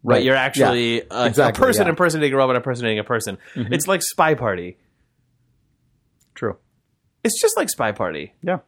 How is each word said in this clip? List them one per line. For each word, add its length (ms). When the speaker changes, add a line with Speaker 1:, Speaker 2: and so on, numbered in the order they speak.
Speaker 1:
Right? 140
Speaker 2:
Right. 80
Speaker 1:
You're 120
actually 640
Speaker 2:
Yeah. 20
Speaker 1:
a, 140
Speaker 2:
Exactly, 360
Speaker 1:
a 60
person 180
Speaker 2:
yeah. 40
Speaker 1:
impersonating 440
a 40
robot 180
impersonating 440
a 40
person. 340
Speaker 2:
Mm-hmm. 200
Speaker 1:
It's 120
like 160
Spy 320
Party. 440
Speaker 2:
True. 200
Speaker 1:
It's 180
just 160
like 120
Spy 220
Party. 400
Speaker 2:
Yeah. 260